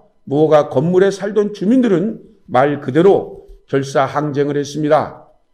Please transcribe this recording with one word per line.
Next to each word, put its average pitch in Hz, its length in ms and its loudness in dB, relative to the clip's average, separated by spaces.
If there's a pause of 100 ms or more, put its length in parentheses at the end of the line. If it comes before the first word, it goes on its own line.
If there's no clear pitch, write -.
(240)
무허가 147 440 2
건물에 180 420 2
살던 208 440 -4
주민들은 220 680 0 (260)
말 139 340 0
그대로 151 680 0 (220)
결사항쟁을 143 880 -2
했습니다. 143 720 -2 (280)